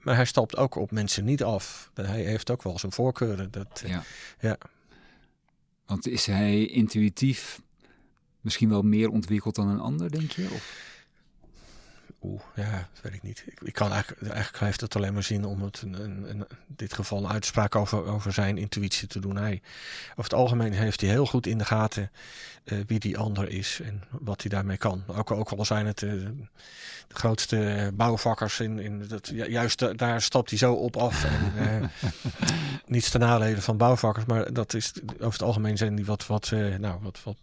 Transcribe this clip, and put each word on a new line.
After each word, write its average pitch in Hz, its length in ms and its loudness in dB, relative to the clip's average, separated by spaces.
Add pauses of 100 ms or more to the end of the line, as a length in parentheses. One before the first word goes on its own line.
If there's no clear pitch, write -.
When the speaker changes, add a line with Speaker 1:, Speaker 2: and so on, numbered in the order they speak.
Speaker 1:
maar 127 160 2
hij 127 80 6
stapt - 320 2
ook 135 180 4
op - 160 -2
mensen 104 340 0
niet 135 180 2
af. - 520 -4
Hij 98 280 -2
heeft 107 280 0
ook 120 120 -2
wel 90 160 -4
zijn 95 140 -4
voorkeuren. 110 580 0
Dat, - 340 -10
eh, 87 60 -4
Speaker 2:
Ja. 90 120 -2 (380)
Speaker 1:
ja. 110 160 0 (1300)
Speaker 2:
Want 98 200 -4
is 123 200 0
hij 104 400 4
intuïtief 110 920 2 (800)
misschien 110 280 2
wel 104 140 6
meer 107 260 6
ontwikkeld 107 460 0
dan 101 140 2
een 101 120 2
ander, 156 300 -2
denk 156 200 -2
je? 185 220 -4
Of? - 360 -10 (1300)
Speaker 1:
Oeh, 98 200 -6 (120)
ja, 101 380 -4
dat - 100 -20
weet 95 120 -10
ik 92 80 -14
niet. 98 240 -12
Ik, - 140 -16
ik - 120 -10
kan 101 200 2
eigenlijk, 104 400 -4
eigenlijk - 320 -4
heeft 101 160 0
het - 160 -4
alleen 101 180 0
maar 101 80 0
zin 101 220 0
om 101 180 -4
het 101 200 -8
een, 98 100 -8 (120)
een, 98 260 -10
een, 104 80 -8
in 101 80 -8 (200)
dit 110 280 -10
geval 101 300 -2
een 95 60 -2
uitspraak 104 460 0
over, 104 280 2
over 101 280 0
zijn 98 260 2
intuïtie 101 500 -2
te - 120 -8
doen. 98 160 -2
Hij, 101 240 -2 (500)
over - 120 -6
het - 120 -2
algemeen 117 380 4
heeft 104 280 2
hij 98 100 4
heel 131 160 4
goed 123 200 2
in 110 120 0
de 107 60 0
gaten, 107 460 2 (540)
eh, 104 220 -2
wie 110 120 2
die 101 200 -2
ander 101 300 0
is - 360 -4
en 104 260 -8
wat 107 300 -6
hij 101 100 -4
daarmee 98 260 0
kan. 95 300 -2
Ook, 104 240 -2
ook 107 200 0
al 101 140 -2
zijn 107 220 2
het, 104 160 -4
eh, 104 80 -2 (960)
de - 80 -18
grootste 104 800 2
bouwvakkers 113 640 2
in, 110 180 -4
in 104 300 -6
dat, 107 200 -10
ju-, 113 220 -6
juist 117 280 2
da-, 117 140 2
daar 117 300 0
stapt - 280 2
hij 107 80 0
zo 123 140 6
op 113 240 0
af. 80 280 2
En, 73 280 2 (300)
eh, - 60 -2 (480)
<laughs> 156 500 -2
niets 120 240 2
ten 120 100 4
nadele 110 400 4
van 107 160 0
bouwvakkers, 113 500 4
maar 113 260 2
dat 117 220 -2
is, - 180 -2 (260)
over 110 140 0
het - 100 -6
algemeen 107 340 2
zijn 107 180 2
die 104 120 0
wat, 104 200 -2
wat, 107 260 0
eh, 104 240 2
nou, 98 260 -4
wat, 98 220 -10
wat 104 180 -8